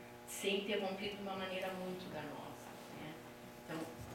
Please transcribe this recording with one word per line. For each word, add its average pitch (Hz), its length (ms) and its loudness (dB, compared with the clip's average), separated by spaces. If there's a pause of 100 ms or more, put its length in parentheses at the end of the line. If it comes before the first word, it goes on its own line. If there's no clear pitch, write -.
(260)
ser 196 320 4
interrompido 202 580 4
de 202 60 -4
uma 190 140 2
maneira 185 320 2 (140)
muito 185 300 0
danosa, 147 560 -4 (320)
né? 156 120 -4 (520)
Então, 160 140 2 (360)